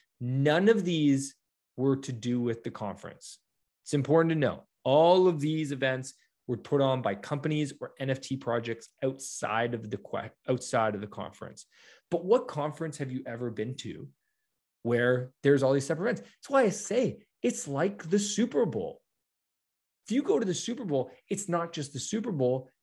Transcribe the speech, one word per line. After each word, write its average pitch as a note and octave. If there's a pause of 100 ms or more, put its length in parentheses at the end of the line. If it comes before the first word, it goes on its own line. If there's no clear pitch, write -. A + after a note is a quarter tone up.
(220)
None C#3+
of G#3
these D3 (400)
were C3+
to C3+
do A#2+
with A#2
the A2
conference. - (440)
It's -
important D3
to D#3+
know B2 (220)
all E3+
of D#3+
these D3+
events C3 (340)
were B2
put C#3
on C3+
by G2+
companies D3+
or B2
N C3+
F C3
T -
projects A#2 (140)
outside A#2+
of A2
the G#2
que-, - (160)
outside A2+
of G2
the G#2
conference. - (440)
But E3+
what A#3
conference D3+
have C3
you B2+
ever A#2+
been A2
to - (760)
where B2 (120)
there's C#3
all C3
these C#3
separate E3
events? A#3
That's -
why C#4
I A3
say G#3+ (240)
it's -
like D#3
the G3+
Super A#3
Bowl. G#2 (1040)
If -
you C#4
go D#3
to A3+
the F#3
Super A#3
Bowl, C#3 (160)
it's G3
not E3+
just D3
the -
Super A3
Bowl. C3 (140)